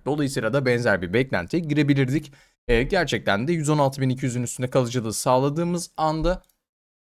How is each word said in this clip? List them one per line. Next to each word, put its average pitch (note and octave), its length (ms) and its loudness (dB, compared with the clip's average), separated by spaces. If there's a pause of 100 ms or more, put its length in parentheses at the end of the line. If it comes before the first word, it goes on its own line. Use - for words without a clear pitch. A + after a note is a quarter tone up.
Dolayısıyla C3+ 460 -2
da C#3 140 0
benzer A#2 360 2
bir F2 100 -4
beklentiye A#2 500 0
girebilirdik. C#3+ 720 0 (360)
Ee, A#2+ 140 4
gerçekten C3+ 680 0
de F3 40 2
yüz D#3 160 -2
on D3+ 100 2
altı C3+ 220 2
bin C3 80 0
iki B2+ 160 -2
yüzün B2 180 -2
üstüne B2+ 240 -6
kalıcılığı A#2+ 460 0
sağladığımız D3 840 0
anda D#3 460 0 (600)